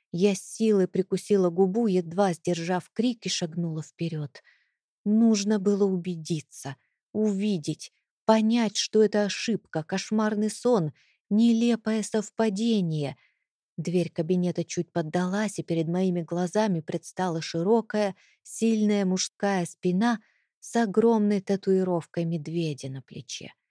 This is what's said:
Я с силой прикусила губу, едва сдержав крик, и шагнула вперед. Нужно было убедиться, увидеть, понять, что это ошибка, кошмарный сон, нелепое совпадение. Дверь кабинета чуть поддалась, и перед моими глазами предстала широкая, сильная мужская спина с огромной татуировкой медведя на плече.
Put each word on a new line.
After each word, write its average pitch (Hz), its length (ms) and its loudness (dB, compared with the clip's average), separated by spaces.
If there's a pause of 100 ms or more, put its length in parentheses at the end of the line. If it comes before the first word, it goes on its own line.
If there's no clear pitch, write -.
(100)
Я 190 240 2
с - 60 -6
силой 208 480 2
прикусила 185 600 0
губу, 190 360 2
едва 180 460 0
сдержав 170 640 -4
крик, 233 320 -2
и - 20 -4
шагнула 165 540 -4
вперед. 156 600 -8 (640)
Нужно 214 540 4
было 202 260 2
убедиться, 170 920 -4 (360)
увидеть, 202 800 -2 (320)
понять, 220 520 2
что - 260 2
это 208 220 2
ошибка, 190 580 -4
кошмарный 214 680 -2
сон, 202 420 0 (360)
нелепое 226 760 2
совпадение. 202 1120 -2 (600)
Дверь 165 340 0
кабинета 175 540 -2
чуть - 280 -6
поддалась, 180 680 -2
и - 40 -4
перед 165 260 -2
моими 175 340 0
глазами 180 580 0
предстала 165 600 -4
широкая, 208 720 0 (280)
сильная 214 640 0
мужская 185 640 -2
спина 202 540 0 (400)
с - 160 -8
огромной 214 640 2
татуировкой 185 840 0
медведя 156 640 -4
на 131 120 -12
плече. - 520 -16 (160)